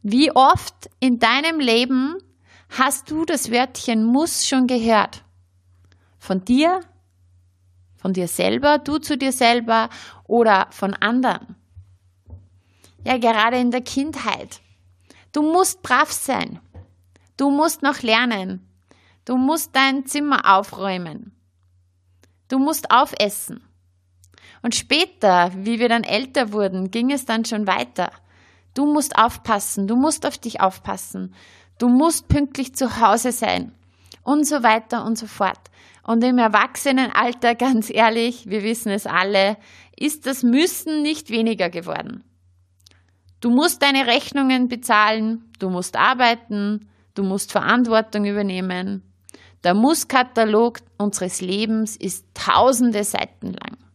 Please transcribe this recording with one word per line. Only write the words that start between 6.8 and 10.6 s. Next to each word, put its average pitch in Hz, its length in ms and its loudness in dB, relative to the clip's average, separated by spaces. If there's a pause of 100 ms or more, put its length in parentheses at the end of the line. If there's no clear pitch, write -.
Von 190 180 -6
dir 180 140 -2
selber? 247 520 2
Du 294 180 -4
zu 302 200 -4
dir 262 140 -2
selber? 233 580 2 (360)
Oder 220 460 4